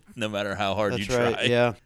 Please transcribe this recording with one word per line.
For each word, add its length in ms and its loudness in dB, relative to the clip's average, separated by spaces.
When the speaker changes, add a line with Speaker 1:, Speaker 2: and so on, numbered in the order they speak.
Speaker 1:
no 140 -4
matter 260 -4
how 200 0
hard 180 0
Speaker 2:
That's 160 -4
Speaker 1:
you 80 2
Speaker 2:
right, 180 2
Speaker 1:
try. 100 -6
Speaker 2:
yeah. 280 2